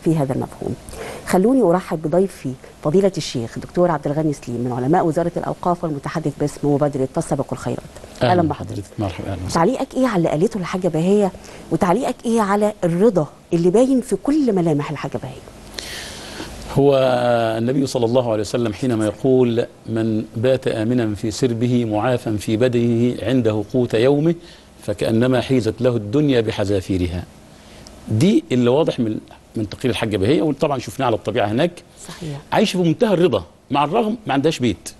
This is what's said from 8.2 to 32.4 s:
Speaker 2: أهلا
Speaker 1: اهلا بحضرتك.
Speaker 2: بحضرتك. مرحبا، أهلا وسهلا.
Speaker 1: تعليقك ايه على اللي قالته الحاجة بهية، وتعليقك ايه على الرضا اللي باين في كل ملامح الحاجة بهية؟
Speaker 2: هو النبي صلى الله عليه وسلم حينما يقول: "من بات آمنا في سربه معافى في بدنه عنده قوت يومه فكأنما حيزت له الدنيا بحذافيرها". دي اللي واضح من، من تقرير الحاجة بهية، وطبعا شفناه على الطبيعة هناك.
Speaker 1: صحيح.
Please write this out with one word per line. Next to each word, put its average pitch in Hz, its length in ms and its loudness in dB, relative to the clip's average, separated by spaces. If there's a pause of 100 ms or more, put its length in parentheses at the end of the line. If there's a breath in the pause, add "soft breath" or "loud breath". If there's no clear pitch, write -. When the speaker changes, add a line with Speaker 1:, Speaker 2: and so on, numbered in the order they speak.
Speaker 2:
أهلا 120 100 4
Speaker 1:
اهلا 175 160 4
بحضرتك. 101 240 -6
Speaker 2:
بحضرتك. 104 280 -10
مرحبا، 95 260 -4
أهلا 95 100 -6 (100)
وسهلا. - 80 -6
Speaker 1:
تعليقك 220 400 2
ايه 262 120 2
على 220 100 0
اللي 165 120 2
قالته 190 300 0
الحاجة 180 300 -2
بهية، 185 440 2 (380 loud breath)
وتعليقك 208 440 2 (120)
ايه 226 140 2
على 208 320 2 (120)
الرضا 175 420 4 (260)
اللي 170 180 4
باين 254 300 4
في 202 220 -4
كل 277 300 2
ملامح 160 380 2
الحاجة 139 320 -6
بهية؟ 131 200 -14 (1300 loud breath)
Speaker 2:
هو 139 220 4 (640)
النبي 131 280 0
صلى 120 200 0
الله 120 260 2
عليه 107 80 0
وسلم 117 320 -2
حينما 113 340 -2
يقول: 120 600 2 (200)
"من 113 380 -2 (120)
بات 127 320 0
آمنا 113 460 -2
في 107 160 -4
سربه 120 540 0
معافى 110 540 -2
في 110 180 -2
بدنه 120 680 2
عنده 110 500 0
قوت 123 220 0
يومه 147 400 4 (480 loud breath)
فكأنما 117 580 0
حيزت 110 420 0
له 123 140 2
الدنيا 123 440 2
بحذافيرها". 95 840 -2 (840 loud breath)
دي 175 440 4
اللي 123 180 4
واضح 151 300 2
من، 107 180 -2 (380)
من 107 120 -4
تقرير - 220 -4
الحاجة 107 260 -2
بهية، 107 260 2
وطبعا 147 360 0
شفناه 131 280 -6
على 113 100 2
الطبيعة 107 300 -2
هناك. 135 240 0 (380)
Speaker 1:
صحيح. 151 300 -12 (140)